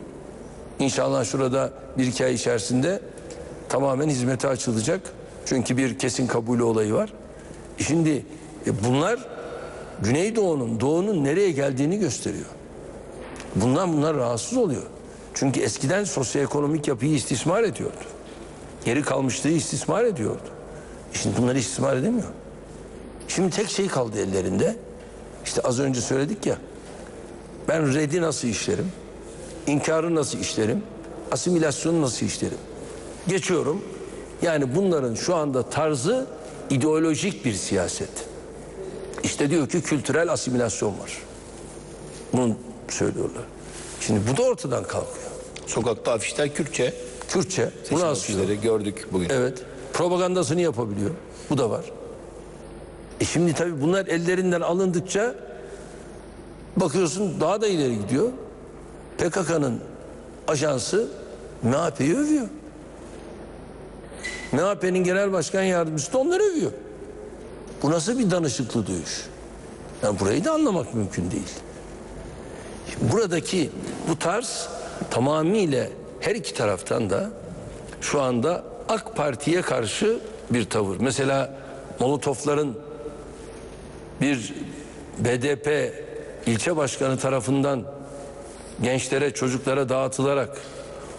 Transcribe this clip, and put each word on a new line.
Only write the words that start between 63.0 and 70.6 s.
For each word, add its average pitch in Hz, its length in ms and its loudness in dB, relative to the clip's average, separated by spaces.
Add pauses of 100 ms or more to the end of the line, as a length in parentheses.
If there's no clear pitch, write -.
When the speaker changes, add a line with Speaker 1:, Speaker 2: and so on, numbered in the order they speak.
Speaker 1:
M 139 100 4
H 196 160 4
P'nin 185 260 4
genel 190 280 4
başkan 190 300 2
yardımcısı 170 500 2
da 254 60 4
onları 349 240 4
övüyor. 339 300 4 (1080)
Bu 139 80 2
nasıl 170 280 2
bir 220 120 4
danışıklı 135 560 2
duyuş? 87 360 -4 (800)
Yani - 180 0
burayı 143 240 2
da 320 80 4
anlamak 262 420 2